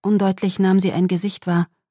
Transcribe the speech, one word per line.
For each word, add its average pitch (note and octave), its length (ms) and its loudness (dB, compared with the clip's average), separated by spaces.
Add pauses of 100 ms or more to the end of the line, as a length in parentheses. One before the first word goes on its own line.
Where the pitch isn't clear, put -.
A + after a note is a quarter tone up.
Undeutlich G3 580 0
nahm F#3+ 200 4
sie F#3+ 140 0
ein F3+ 160 0
Gesicht F#3 360 -4
wahr. F3 220 0 (240)